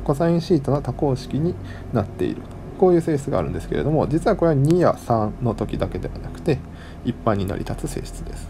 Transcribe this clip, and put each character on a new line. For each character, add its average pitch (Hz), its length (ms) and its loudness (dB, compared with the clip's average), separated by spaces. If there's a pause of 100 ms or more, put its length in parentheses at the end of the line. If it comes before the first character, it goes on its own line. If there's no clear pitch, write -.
コ 147 120 2
サ 170 140 2
イ 170 40 6
ン 170 80 2
シ 175 140 4
ー 139 60 4
タ 131 100 0
の 139 100 2
多 131 120 -4
項 139 220 2
式 - 240 -4
に 175 160 0 (380)
な 107 100 2
っ - 20 -2
て - 200 -4
い 52 80 0
る。 - 80 -8 (360)
こ 190 120 6
う 180 40 6
い 170 40 6
う 160 40 4
性 156 160 0
質 139 120 -4
が 110 100 0
あ - 20 0
る 71 80 -2
ん - 40 -4
で - 80 -4
す - 80 -10
け - 60 -2
れ - 80 2
ど 147 80 2
も、 139 160 4
実 170 220 2
は 202 60 4
こ 170 100 2
れ 165 40 6
は 156 60 4
二 156 260 6
や 131 160 4
三 107 440 0
の 117 120 0
時 - 240 -4
だ 95 100 0
け 92 120 -4
で - 80 -6
は - 120 -8
な - 100 -10
く - 120 -12
て、 143 180 0 (460)
一 123 100 -2 (100)
般 110 100 4
に 95 120 0
成 95 80 -2
り - 100 -4
立 - 220 -6
つ - 40 -6
性 - 120 -6
質 - 220 -12
で - 100 -10
す。 - 140 -12